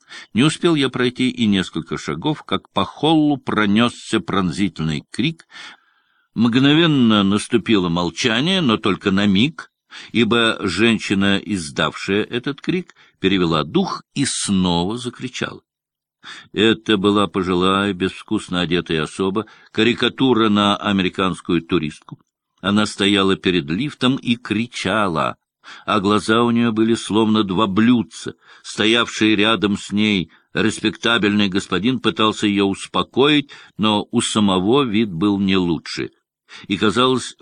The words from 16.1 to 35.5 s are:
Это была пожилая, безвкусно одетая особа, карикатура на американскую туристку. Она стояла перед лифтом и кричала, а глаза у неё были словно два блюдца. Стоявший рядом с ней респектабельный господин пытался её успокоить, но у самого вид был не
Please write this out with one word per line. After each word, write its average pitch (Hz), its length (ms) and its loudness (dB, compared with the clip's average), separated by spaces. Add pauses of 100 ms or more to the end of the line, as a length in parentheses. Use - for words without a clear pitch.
Это 107 440 2
была 101 300 2
пожилая, 95 680 0
безвкусно 92 680 -4
одетая 82 420 -2
особа, 98 420 -4 (260)
карикатура 117 800 0
на 104 280 2
американскую 92 840 -2
туристку. - 580 -6 (440)
Она 104 220 2
стояла 98 500 0
перед 87 300 0
лифтом 127 500 -2
и 117 220 -2
кричала, 98 1000 -2 (500)
а 104 140 0
глаза 104 440 2
у 120 80 2
неё 117 200 2
были 110 220 2
словно 107 500 2
два 95 240 0
блюдца. 110 680 0 (260)
Стоявший 110 760 0
рядом 104 420 2
с - 140 -16
ней 101 400 0 (220)
респектабельный 104 960 0
господин 98 500 -2
пытался 107 480 0
её 101 160 2
успокоить, 123 880 0 (260)
но 107 340 0
у 117 100 0
самого 104 600 2
вид 107 280 0
был 98 300 0
не 95 160 2